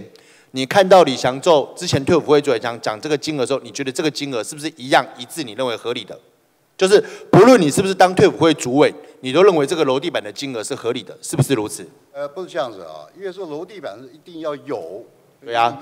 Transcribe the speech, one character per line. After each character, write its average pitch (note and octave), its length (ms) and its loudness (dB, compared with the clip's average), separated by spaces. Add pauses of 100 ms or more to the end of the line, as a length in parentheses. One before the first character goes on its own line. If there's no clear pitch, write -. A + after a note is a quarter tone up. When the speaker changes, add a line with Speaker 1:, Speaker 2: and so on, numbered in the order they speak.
(520)
Speaker 1:
你 C3 120 -6
看 F#3 240 4
到 F#3 140 10
李 C3+ 140 0
祥 C3 240 -4
宙 D3+ 340 2
之 F3 100 -12
前 C#3 200 -2
退 E3+ 120 2
辅 C#3+ 140 0
会 D3+ 100 6
主 C#3 120 0
委 A2+ 80 0
讲， A#2 200 -8
讲 A2 200 -6
这 D3+ 80 -10
个 D3 100 -2
金 D#3 180 -8
额 C3+ 40 -2
的 A#2+ 80 -2
时 C#3 40 -6
候， C3 60 -2
你 A#2 140 -16
觉 C#3 100 -8
得 C3 80 -8
这 D#3 140 -4
个 D3+ 40 0
金 C#3+ 240 -6
额 A2+ 80 -4
是 G#2 140 -10
不 D3 60 -16
是 D#3 160 -10
一 B2+ 140 -14
样 D3 140 4 (140)
一 B2 60 -16
致？ D#3+ 180 -10
你 A#2 120 -12
认 B2+ 120 -4
为 A#2 80 -4
合 A2 180 -6
理 A#2+ 120 -10
的？ A1+ 120 -18 (600)
就 F#3+ 100 2
是 F#3+ 180 4 (280)
不 F3 80 8
论 A#3+ 200 10
你 D3+ 80 2
是 E3+ 140 0
不 F#3+ 60 -2
是 F#3+ 40 0
当 F#3 220 4
退 F#3+ 160 4
辅 A2 60 -4
会 D#3 180 2
主 B2+ 220 -4
委， C3 180 4 (240)
你 C3 140 -8
都 E3 100 4
认 G3+ 140 8
为 C#3+ 100 2
这 D#3 80 -4
个 D#3 100 0
楼 C3 140 0
地 E3 100 -6
板 A#2 140 -4
的 G#2 100 -12
金 C3+ 220 -10
额 G#2+ 80 -6
是 A#2 140 -10
合 A#2 160 -4
理 A#2+ 100 -10
的， - 180 -20
是 - 140 -12
不 D3 80 2
是 C#3 120 -2
如 G#2+ 140 -2
此？ G2 160 -14 (280)
Speaker 2:
呃， C#3+ 160 -12
不 F#3+ 120 -14
是 F3+ 80 -12
这 E3+ 80 -14
样 C3 160 -6
子 F#2+ 100 -18
啊， D#2 200 -18 (160)
因 G3 60 -14
为 F#3 80 -10
说 F3+ 160 -14
楼 D3+ 160 -12
地 F#3+ 160 -18
板 A#2+ 180 -14
是 C3 160 -20
一 D#3 100 -20
定 E3 180 -18
要 D3+ 120 -8
有。 A2+ 500 -12 (400)
Speaker 1:
对 A#2 80 -12
啊， A#2 300 0